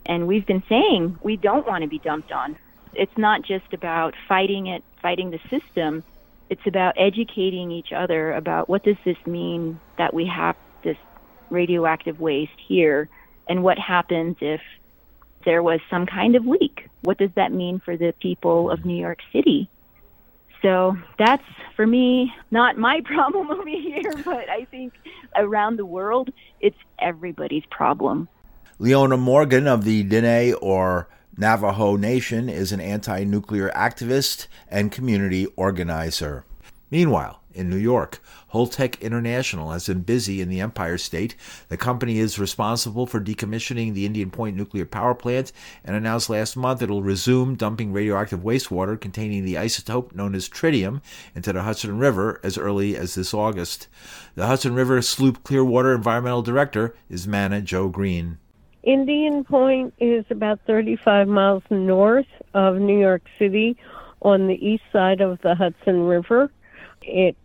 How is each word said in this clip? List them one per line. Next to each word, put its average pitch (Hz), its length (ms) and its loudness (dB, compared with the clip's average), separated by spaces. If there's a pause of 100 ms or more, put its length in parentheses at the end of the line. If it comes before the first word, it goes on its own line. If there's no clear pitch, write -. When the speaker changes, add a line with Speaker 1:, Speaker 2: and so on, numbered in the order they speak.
Speaker 1:
and 170 220 -2
we've 202 180 0
been 190 220 0
saying 220 540 2
we 214 160 -2
don't 214 280 0
want 180 180 -4
to 151 40 -4
be 151 120 -8
dumped 156 320 -6
on. 143 260 -8 (360)
It's - 240 -4
not 214 260 2
just 190 300 -8
about 165 400 -4 (140)
fighting 190 400 0
it, 180 160 -8 (180)
fighting 180 300 -4
the 165 80 -8 (100)
system. 160 540 -4 (460)
It's - 160 -8
about 185 320 0
educating 190 720 0
each 170 220 -10
other 160 400 -2
about 160 340 -2
what 196 160 0
does 202 220 2
this 180 200 0
mean 170 540 -6 (180)
that 170 160 0
we 165 120 -2
have 170 300 -2 (280)
this 156 140 -4 (520)
radioactive 165 680 0
waste 156 380 -2
here, 156 520 2 (380)
and 180 160 0
what 185 160 4
happens 175 640 -2
if 156 200 -4 (840)
there 170 180 4
was 165 160 2 (100)
some 180 160 -2
kind 208 300 2
of 233 100 2
leak? - 440 0 (140)
What 190 140 0
does 196 180 2
that 190 180 0
mean 180 260 -4
for 175 160 -8
the 170 240 0
people 175 500 0
of 165 140 -4
New 175 160 -2
York 170 200 -6 (120)
City? 269 380 2 (920)
So 185 360 2 (220)
that's, 240 240 4 (320)
for 220 100 2
me, 247 480 2 (160)
not 233 280 2
my 254 240 2
<laughs> 240 40 -10
problem 302 460 0
over 330 180 -8
here, 311 440 -6 (120)
but 262 240 -6
I 220 160 -6
think 254 280 -14 (420)
around 208 420 0
the 202 80 -6
world, 208 460 -4 (280)
it's - 180 2 (200)
everybody's 165 720 -6
problem. 147 580 0 (520)
Speaker 2:
Leona 131 380 4
Morgan 131 500 4
of 117 160 4
the 107 200 2
Diné 117 580 4
or 92 460 2 (300)
Navajo 104 580 2
Nation 117 540 0
is 92 220 -4
an 95 100 -4
anti-nuclear 101 880 -2
activist 123 800 -2 (200)
and 104 240 -2
community 98 540 0 (100)
organizer. 82 880 -4 (460)
Meanwhile, 143 520 0 (120)
in 90 160 -6
New 92 80 -2
York, 110 420 0 (340)
Holtec 123 480 -2
International 117 720 -4
has 87 160 -6
been 92 140 -2
busy 101 400 -2
in 90 80 -4
the 92 120 -4
Empire 90 360 -4
State. 92 380 -6 (320)
The 87 80 -8
company 117 440 -2
is 107 200 -2
responsible 113 680 -4
for 113 120 -4
decommissioning 110 760 -6
the 98 120 -2
Indian 104 240 -4
Point 104 260 -6
nuclear 101 300 -6
power 117 280 -2
plant 127 380 -4 (320)
and 95 120 -6
announced 113 340 -2
last 110 260 -2
month 127 260 -2
it'll 101 220 -2
resume 127 520 2
dumping 110 360 -4
radioactive 101 480 -2
wastewater 104 600 -2
containing 104 440 -6
the 92 120 -2
isotope 117 600 -4
known 98 180 -4
as 95 140 -6
tritium 135 540 0 (340)
into 95 160 -4
the 90 120 -2
Hudson 107 340 -4
River 110 440 0
as 92 160 -4
early 101 380 0
as 90 200 -6
this 92 180 -4
August. 107 540 -4 (480)
The 95 120 -2
Hudson 131 260 0
River 127 280 2
Sloop 131 420 2
Clearwater 131 500 4
Environmental 120 500 0
Director 120 520 0 (140)
is 87 180 -8
Manna 101 320 0
Jo 95 300 -2
Green. 87 480 -2 (460)
Speaker 3:
Indian 285 600 2
Point 262 560 2
is 233 300 2
about 214 360 -2
thirty-five 220 600 2
miles 196 420 4
north 196 580 4 (260)
of 190 240 4
New 202 200 2
York 190 260 4 (140)
City 214 380 2 (460)
on 190 260 6
the 185 180 -2
east 220 180 0 (100)
side 190 260 4
of 185 220 0
the 175 140 2
Hudson 175 480 0
River. 180 460 4 (520)
It 185 440 2